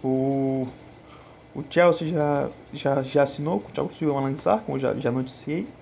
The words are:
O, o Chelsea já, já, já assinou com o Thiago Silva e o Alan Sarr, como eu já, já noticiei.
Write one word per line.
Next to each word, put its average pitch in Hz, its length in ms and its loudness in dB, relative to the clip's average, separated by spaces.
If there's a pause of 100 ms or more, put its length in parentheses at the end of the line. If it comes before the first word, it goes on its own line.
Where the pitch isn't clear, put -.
O, 135 640 0 (880)
o 143 120 -8
Chelsea 165 420 4
já, 147 400 0 (220)
já, 139 300 0
já 139 220 4
assinou 147 360 -2
com - 100 -12
o - 20 -18
Thiago 147 200 -4
Silva 147 220 0
e - 20 0
o 139 40 0
Alan 135 160 0
Sarr, 214 260 2
como 139 160 -6
eu - 20 -2
já, 123 140 0
já 123 180 0
noticiei. 143 560 -4 (140)